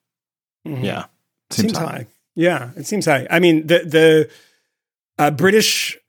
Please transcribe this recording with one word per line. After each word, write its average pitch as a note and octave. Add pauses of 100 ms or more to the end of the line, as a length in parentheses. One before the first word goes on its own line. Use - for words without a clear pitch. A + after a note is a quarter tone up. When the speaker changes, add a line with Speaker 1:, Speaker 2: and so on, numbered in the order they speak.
(680)
Speaker 1:
Mm-hmm. C3+
Speaker 2:
Yeah. F#2 (460)
Speaker 1:
Seems A3
Speaker 3:
Seems E3+
high. E3
Speaker 1:
high. C3+ (280)
Yeah, D#3+
it D3+
seems G#3
high. C3+
I E3
mean, D#3+
the, E3
the, D#3+ (880)
uh, D3
British, F#3+ (120)